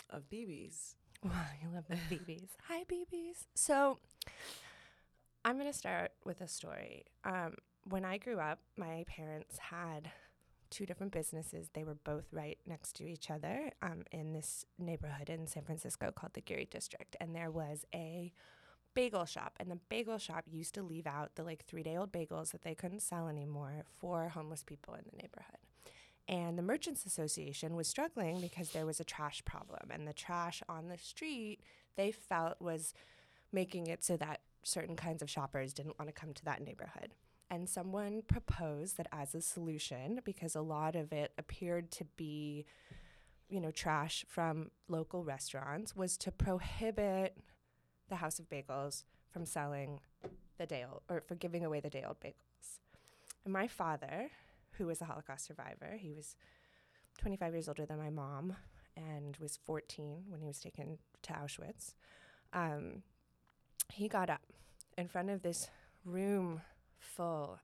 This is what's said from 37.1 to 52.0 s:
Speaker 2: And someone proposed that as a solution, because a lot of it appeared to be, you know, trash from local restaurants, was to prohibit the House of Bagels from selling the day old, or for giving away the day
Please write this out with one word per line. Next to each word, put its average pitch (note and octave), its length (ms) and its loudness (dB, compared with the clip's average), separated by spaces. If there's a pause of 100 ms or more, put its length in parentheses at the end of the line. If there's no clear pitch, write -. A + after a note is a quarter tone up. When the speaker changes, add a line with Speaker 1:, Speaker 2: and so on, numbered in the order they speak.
Speaker 2:
And F3 180 0
someone G3+ 600 2
proposed D#3+ 680 4
that E3+ 140 -2
as C#3+ 220 -4
a D#3+ 80 0
solution, D#3+ 840 0
because E3+ 320 -2
a D#3 60 4
lot D#3 340 4
of D#3 160 2
it D3 280 2
appeared F3 540 0
to - 120 -4 (100)
be, D3+ 520 -2 (840)
you G3 100 2
know, D#3+ 120 2
trash D#3 560 4
from D#3+ 420 4 (180)
local E3+ 360 2
restaurants, C#3 720 -2
was F#3 220 4
to - 140 0
prohibit F#3+ 1080 4 (680)
the F#3 100 0
House D#3+ 200 2
of E3 120 -8
Bagels C#3 540 -2 (280)
from E3+ 160 -2
selling C#3+ 520 0 (600)
the E3+ 80 0
day C3+ 200 0
old, C#3 220 -8
or E3+ 120 2
for - 120 -6
giving E3+ 320 0
away D3+ 140 4
the D3 100 -2
day C3+ 160 -2